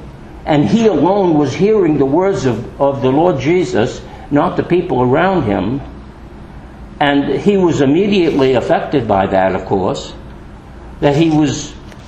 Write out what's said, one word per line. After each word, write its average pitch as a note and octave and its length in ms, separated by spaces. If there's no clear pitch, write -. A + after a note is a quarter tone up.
and D3+ 240
he A3+ 180
alone F3 520
was C3+ 160
hearing F#3 420
the C3+ 80
words D#3 400
of, A2+ 340
of C#3 220
the C3 80
Lord D3+ 320
Jesus, C#3 600
not E3 280
the - 40
people F3+ 380
around D#3+ 440
him. G2+ 360
And C#3 400
he G3+ 160
was E3 240
immediately D3 720
affected B2+ 560
by G2 200
that, F#2+ 260
of F#2+ 100
course, G2+ 480
that C#3+ 160
he E3 140
was D3+ 440